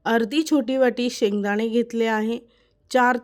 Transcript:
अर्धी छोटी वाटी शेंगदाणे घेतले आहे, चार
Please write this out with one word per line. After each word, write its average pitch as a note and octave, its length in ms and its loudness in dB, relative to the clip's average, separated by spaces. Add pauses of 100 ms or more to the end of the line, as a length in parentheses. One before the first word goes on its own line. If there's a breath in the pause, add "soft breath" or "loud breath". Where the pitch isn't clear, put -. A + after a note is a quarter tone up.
अर्धी A3+ 380 0
छोटी C4+ 340 0
वाटी B3 320 2
शेंगदाणे G#3 580 -2
घेतले A3+ 400 0
आहे, A3 320 -2 (520 soft breath)
चार B3 320 2